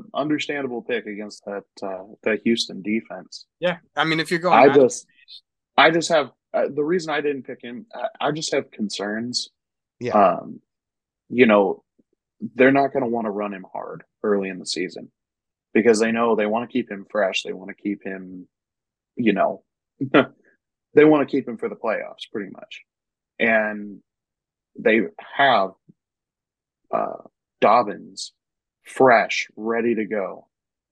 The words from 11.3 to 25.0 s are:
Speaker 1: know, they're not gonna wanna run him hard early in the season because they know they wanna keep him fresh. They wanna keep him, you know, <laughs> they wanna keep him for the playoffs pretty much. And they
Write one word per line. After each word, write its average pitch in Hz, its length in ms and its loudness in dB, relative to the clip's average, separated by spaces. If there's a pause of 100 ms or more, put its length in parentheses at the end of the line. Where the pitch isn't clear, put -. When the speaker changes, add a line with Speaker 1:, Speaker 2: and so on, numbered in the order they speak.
Speaker 1:
know, 101 360 4 (720)
they're 131 160 6
not 139 220 2
gonna 135 140 -2
wanna 113 240 -4
run 101 220 -6
him 92 200 -14
hard - 300 -12 (200)
early 98 260 0
in 92 100 -10
the - 80 -14
season - 440 -6 (600)
because 110 260 6
they 113 120 2
know 113 240 2
they 104 100 2
wanna 110 220 -2
keep 117 240 -4
him 98 180 -12
fresh. 98 340 -2
They 104 100 -8
wanna 95 200 -14
keep 101 300 -6
him, 92 440 -12 (680)
you 110 180 2
know, - 300 0 (200)
<laughs> - 300 -8 (800)
they 151 120 8
wanna 151 200 6
keep 127 220 -2
him 113 100 -10
for 113 120 -6
the 107 60 -12
playoffs - 560 -6
pretty 101 200 -10
much. - 300 -20 (580)
And 107 600 -2 (760)
they 110 240 4 (340)